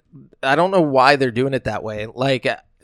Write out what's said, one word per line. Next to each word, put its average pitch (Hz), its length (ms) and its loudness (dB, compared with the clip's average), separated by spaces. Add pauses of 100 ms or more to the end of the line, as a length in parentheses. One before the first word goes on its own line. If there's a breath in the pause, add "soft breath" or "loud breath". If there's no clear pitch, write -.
(420)
I 135 140 0
don't 175 160 2
know 190 100 4
why 139 340 4
they're 131 140 0
doing 131 240 -2
it 123 100 -4
that 104 180 -6
way. 107 240 -8
Like, 127 400 -4
uh, 120 100 -2 (280)